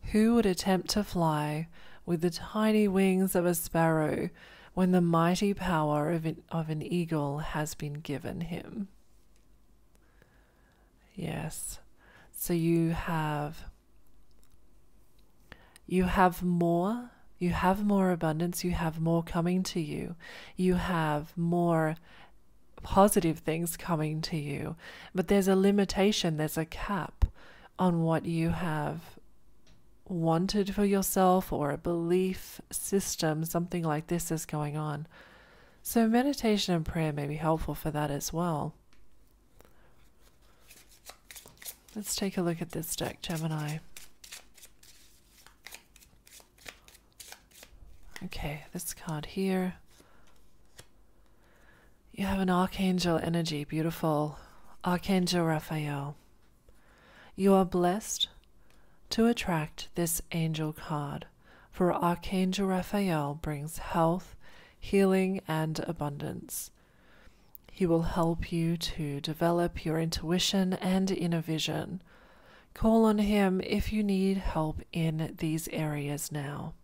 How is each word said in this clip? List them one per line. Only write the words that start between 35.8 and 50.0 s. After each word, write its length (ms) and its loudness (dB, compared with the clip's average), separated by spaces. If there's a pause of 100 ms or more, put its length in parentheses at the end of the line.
So 260 2
meditation 680 2
and 100 0
prayer 260 0
may 160 -4
be 80 -4
helpful 400 0
for 160 -6
that 180 -2
as 220 -4
well. 420 -2 (3250)
Let's 220 -6
take 220 -2
a 40 0
look 200 -2
at 100 -8
this 240 -6
deck, 260 -8
Gemini. 580 -4 (4000)
Okay, 480 -8
this 220 -10
card 320 -8
here. 500 -2 (2500)